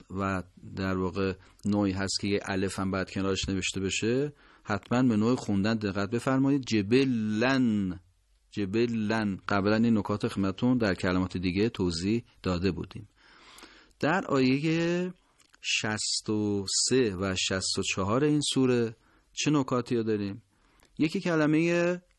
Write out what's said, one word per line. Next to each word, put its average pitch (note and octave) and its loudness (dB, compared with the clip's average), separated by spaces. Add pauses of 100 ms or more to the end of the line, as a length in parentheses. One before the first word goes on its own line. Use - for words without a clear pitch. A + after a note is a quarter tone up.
(100)
و F#2+ -4 (340)
در F#2+ -2
واقع F#2 -2 (300)
نوعی G#2 0
هست G2 -4
که G#2 -2
یه G2+ 0
الف F#2+ -2
هم F#2+ -2
باید F#2+ -2
کنارش F#2+ -2
نوشته F#2+ -4
بشه، A#2+ -2 (320)
حتماً A#2+ -2
به A#2 4
نوع A2+ 2
خوندن G#2 0
دقت G2+ -2
بفرمایید. C3+ 0
جبلن، A2 2 (500)
جبلن. G#2+ 0 (100)
قبلاً G2+ 2
این A2+ 4
نکات G#2 -2
خدمتتون G#2+ 0
در G2+ 2
کلمات F#2 0
دیگه F#2 2
توضیح F#2+ -2 (180)
داده F2+ 0
بودیم. E2+ -8 (920)
در E3 0
آیه D#3+ 2 (480)
شصت - -4
و G#2 0 (220)
سه A#2+ 2
و F#2+ -2
شصت - -2
و G2 0
چهار G#2 0
این D3+ 2
سوره B2 2 (360)
چه - -2
نکاتی B2+ 0
رو A2+ 0
داریم؟ G#2+ -2 (560)
یکی D#3 0
کلمه E3+ 2 (160)